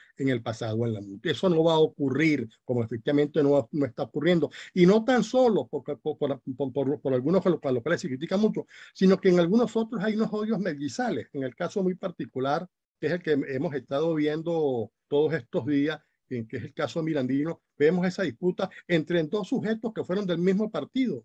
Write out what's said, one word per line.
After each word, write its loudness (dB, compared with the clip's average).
en 0
el 0
pasado -4
en -2
la -6
mut. -14
Eso 0
no 4
va 4
a 4
ocurrir, 0
como -2
efectivamente 0
no 4
va, 2
no -2
está -10
ocurriendo. 0
Y 6
no 8
tan 2
solo 2
por, -8
por, -8
por, -
por, -4
por, -2
por 0
algunos 2
a 6
los, 2
a -2
los 0
cuales 0
se -6
critica -4
mucho, 0
sino 4
que 4
en 6
algunos 2
otros -2
hay 0
unos 0
odios -2
melguizales. -4
En -6
el -8
caso -4
muy 0
particular, -4
que -2
es 0
el -6
que -2
hemos 0
estado -2
viendo -2
todos 2
estos -4
días, 0
en -6
que -10
es -8
el -14
caso -4
Mirandino, -2
vemos 4
esa -4
disputa -2
entre 0
dos -4
sujetos -2
que -6
fueron -4
del -2
mismo 2
partido. -4